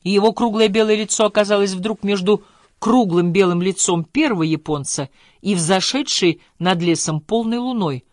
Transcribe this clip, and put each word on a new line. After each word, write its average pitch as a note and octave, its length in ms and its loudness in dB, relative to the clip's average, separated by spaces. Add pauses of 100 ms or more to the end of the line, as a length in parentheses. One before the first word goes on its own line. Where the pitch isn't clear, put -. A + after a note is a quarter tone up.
и F3+ 80 -6
его G3+ 240 2
круглое A3 340 0
белое G#3+ 300 2
лицо G#3+ 260 -2
оказалось G3+ 480 0
вдруг F#3 320 -6
между G3+ 400 0 (360)
круглым F3 520 2
белым F3+ 300 2
лицом F3+ 420 -2
первого A#3+ 400 -2
японца D#3 640 -4 (320)
и G3+ 160 -2
взошедшей F3+ 840 0 (180)
над F3 220 0
лесом D#3+ 400 -2
полной A3+ 380 -2
луной. G#3 540 -4